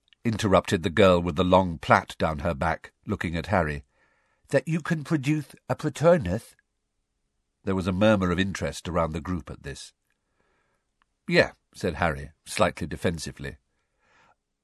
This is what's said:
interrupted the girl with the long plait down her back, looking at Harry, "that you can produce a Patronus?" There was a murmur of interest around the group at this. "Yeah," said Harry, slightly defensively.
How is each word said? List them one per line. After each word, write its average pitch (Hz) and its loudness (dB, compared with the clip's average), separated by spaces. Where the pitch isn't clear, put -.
interrupted 98 2
the 92 -2
girl 90 6
with 85 -4
the 92 2
long 92 4
plait - 2
down 80 -2
her 82 -2
back, 80 -4
looking 90 -4
at 80 -6
Harry, 76 0
"that - 0
you 160 -2
can 156 -4
produce 151 -2
a - -4
Patronus?" 151 0
There 98 -2
was 92 -2
a 98 0
murmur 95 4
of 87 0
interest 90 -4
around 82 -2
the 82 -6
group 90 -6
at - -16
this. - -14
"Yeah," 165 2
said 85 -4
Harry, 73 -2
slightly - -2
defensively. 76 -8